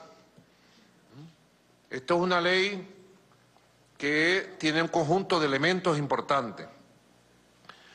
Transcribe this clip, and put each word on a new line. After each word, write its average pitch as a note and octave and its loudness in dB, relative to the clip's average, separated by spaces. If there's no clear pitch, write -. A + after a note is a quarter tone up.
Esto C3 -2
es F3 4
una F3+ 2
ley F#3 0
que D#3 0
tiene D#3 0
un E3 -2
conjunto F3 0
de D#3 2
elementos D#3+ 2
importantes. C3 -2